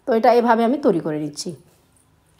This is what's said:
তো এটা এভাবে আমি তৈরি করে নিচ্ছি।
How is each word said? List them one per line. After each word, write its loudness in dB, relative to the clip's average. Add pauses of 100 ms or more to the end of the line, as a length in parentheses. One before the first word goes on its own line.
তো -6
এটা 2
এভাবে 2
আমি 0
তৈরি 0
করে -6
নিচ্ছি। -10 (920)